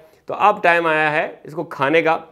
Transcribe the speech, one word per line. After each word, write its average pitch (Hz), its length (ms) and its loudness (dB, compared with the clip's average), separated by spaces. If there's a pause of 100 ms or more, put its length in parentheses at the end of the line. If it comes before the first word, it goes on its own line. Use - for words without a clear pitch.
(300)
तो - 40 -8
अब 202 300 0
time 170 240 2
आया 156 220 0
है 156 360 -4
इसको 156 200 -10
खाने 143 360 0
का 160 120 2 (180)